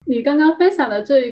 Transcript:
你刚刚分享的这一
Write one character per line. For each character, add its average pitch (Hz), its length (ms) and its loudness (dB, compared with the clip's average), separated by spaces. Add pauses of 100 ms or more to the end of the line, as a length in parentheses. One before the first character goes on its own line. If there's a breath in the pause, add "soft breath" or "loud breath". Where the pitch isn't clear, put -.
你 233 140 -2
刚 285 160 0
刚 311 200 2
分 359 140 2
享 320 160 -2
的 208 140 -4
这 269 200 2
一 240 100 -6